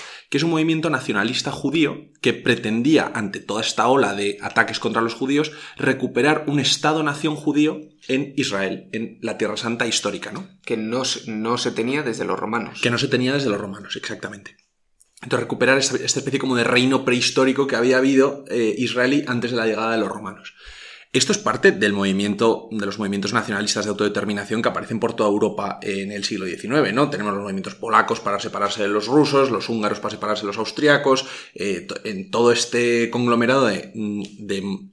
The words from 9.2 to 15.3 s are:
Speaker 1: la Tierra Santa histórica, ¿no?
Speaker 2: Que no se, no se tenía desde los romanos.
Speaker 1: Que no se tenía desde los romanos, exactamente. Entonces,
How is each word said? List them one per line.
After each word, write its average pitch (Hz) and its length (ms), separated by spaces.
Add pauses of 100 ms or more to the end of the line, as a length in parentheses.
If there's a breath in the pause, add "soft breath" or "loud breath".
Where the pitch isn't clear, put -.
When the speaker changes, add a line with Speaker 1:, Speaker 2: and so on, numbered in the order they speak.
Speaker 1:
la 110 180
Tierra 104 180
Santa 117 300
histórica, - 440
¿no? 180 160 (160)
Speaker 2:
Que 117 140
no 113 260
se, - 280
no 110 260
se 117 140
tenía 131 320
desde 113 220
los 92 140
romanos. 110 400
Speaker 1:
Que 120 120
no 120 80
se 139 80
tenía 127 260
desde 139 160
los 101 100
romanos, 101 360
exactamente. 101 600 (680)
Entonces, 123 220